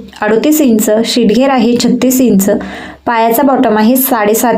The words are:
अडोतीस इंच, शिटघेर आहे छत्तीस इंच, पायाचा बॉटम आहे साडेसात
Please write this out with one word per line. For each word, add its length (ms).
अडोतीस 400
इंच, 300
शिटघेर 460
आहे 260
छत्तीस 440
इंच, 300
पायाचा 360
बॉटम 360
आहे 180
साडेसात 600